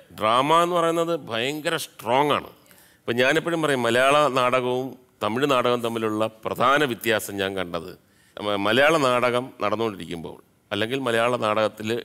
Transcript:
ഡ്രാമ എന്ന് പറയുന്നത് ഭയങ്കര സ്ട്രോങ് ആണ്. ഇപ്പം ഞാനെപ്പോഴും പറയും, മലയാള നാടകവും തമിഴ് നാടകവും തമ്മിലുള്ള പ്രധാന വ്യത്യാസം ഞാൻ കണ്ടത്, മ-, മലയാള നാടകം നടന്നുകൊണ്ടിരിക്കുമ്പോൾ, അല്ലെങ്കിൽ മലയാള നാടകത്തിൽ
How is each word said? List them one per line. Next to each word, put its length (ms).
ഡ്രാമ 440
എന്ന് 120
പറയുന്നത് 440
ഭയങ്കര 580
സ്ട്രോങ് 540
ആണ്. 140
ഇപ്പം 720
ഞാനെപ്പോഴും 460
പറയും, 200
മലയാള 460
നാടകവും 720
തമിഴ് 280
നാടകവും 300
തമ്മിലുള്ള 460
പ്രധാന 380
വ്യത്യാസം 540
ഞാൻ 200
കണ്ടത്, 420
മ-, 140
മലയാള 420
നാടകം 520
നടന്നുകൊണ്ടിരിക്കുമ്പോൾ, 800
അല്ലെങ്കിൽ 280
മലയാള 380
നാടകത്തിൽ 560